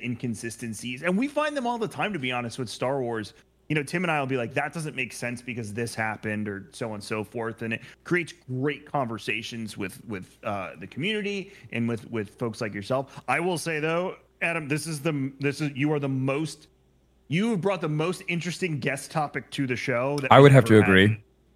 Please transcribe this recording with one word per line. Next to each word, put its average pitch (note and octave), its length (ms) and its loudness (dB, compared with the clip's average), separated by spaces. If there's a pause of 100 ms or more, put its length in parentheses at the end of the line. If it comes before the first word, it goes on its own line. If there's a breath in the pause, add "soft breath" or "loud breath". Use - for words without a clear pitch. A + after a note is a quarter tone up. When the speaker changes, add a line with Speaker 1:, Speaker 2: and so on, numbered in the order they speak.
Speaker 1:
inconsistencies. A#2+ 1000 -8
And F3+ 140 2
we C4+ 120 0
find D4 260 -2
them C4 100 -4
all A#3+ 120 -2
the A3 100 -4
time, E3+ 240 -4
to F#3 80 -4
be B2+ 140 -4
honest, A#2+ 260 -6
with B2 100 -6
Star C3+ 320 -2
Wars. A#2 320 -4 (360 soft breath)
You D3+ 60 0
know, D3+ 80 0
Tim F3 200 -4
and E3+ 80 0
I D#3 80 0
will C3+ 80 -2
be C3 80 -2
like, A#2+ 180 -2
"That D3 200 -2
doesn't D#3 220 -8
make B2+ 180 -6
sense A#2+ 280 -6
because A2+ 320 -8
this A#2 220 -4
happened," G#2+ 540 -4
or G2 240 -8
so A#2+ 160 -6
on G#2+ 60 -8
and G2+ 80 -12
so A2 200 -4
forth. A2+ 380 -8
And A2+ 120 -4
it A2+ 80 -4 (220 soft breath)
creates E3+ 300 -2 (160)
great C3 420 -4
conversations A2+ 840 -4
with, F#2+ 280 -8
with, G2 380 -10
uh, G2 360 -6
the F#3 80 -12
community G3+ 680 -6 (180 soft breath)
and A#2 160 -2
with, A#2 240 -6
with G#2+ 260 -6
folks A#2 220 -6
like G#2+ 140 -6
yourself. B2+ 560 -4
I C3+ 100 0
will F3 180 0
say, D#3 220 -6
though, E3 360 -2 (260)
Adam, E3 260 -2
this D3 200 -2
is D#3 140 -8
the, C#3 380 -2
this C#3+ 220 -2
is, D3 140 -2
you D3 180 0
are D3 60 0
the C#3 100 -2
most, C3+ 580 -4 (600)
you F#3+ 240 0
have G3+ 100 0
brought F#3 200 0
the D#3+ 80 -2
most D#3 380 -2
interesting E3+ 520 -4
guest C3+ 320 -4
topic - 400 -4
to C#3 160 -2
the B2 80 -2
show B2+ 440 0
that C3 120 2
Speaker 2:
I A#2+ 80 12
would C#3 60 12
Speaker 1:
we've C3+ 80 12
Speaker 2:
have C3 120 10
to A2 100 6
Speaker 1:
ever G#2+ 80 12
had. F#2 60 8
Speaker 2:
agree. G2 340 8 (320)